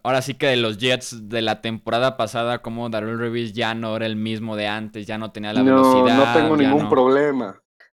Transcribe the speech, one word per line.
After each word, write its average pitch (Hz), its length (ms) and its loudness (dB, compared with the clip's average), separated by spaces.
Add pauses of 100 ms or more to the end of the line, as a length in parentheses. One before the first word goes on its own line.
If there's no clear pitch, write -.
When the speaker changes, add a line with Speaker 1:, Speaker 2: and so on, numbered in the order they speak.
Speaker 1:
ahora 127 180 0
sí 135 120 -6
que 147 140 -2
de 127 100 2
los 110 200 -2
Jets 117 520 -2
de 113 120 -2
la 110 200 -2
temporada 113 560 -2
pasada, 120 440 -2
como 117 280 -8
Darrelle 110 280 -4
Reeves 117 360 -4
ya 113 200 -2
no 113 220 -4
era 113 100 -4
el 110 120 -4
mismo 110 400 -4
de 104 100 -2
antes, 107 400 -8
ya 110 100 -6
no 110 140 -10
tenía 104 220 -8
la 127 100 0
Speaker 2:
No, 131 120 6
Speaker 1:
velocidad, 127 420 6
Speaker 2:
no 139 220 4
tengo 156 180 2
Speaker 1:
ya 139 100 4
Speaker 2:
ningún 139 160 4
Speaker 1:
no? - 60 -4
Speaker 2:
problema. 131 720 2 (320)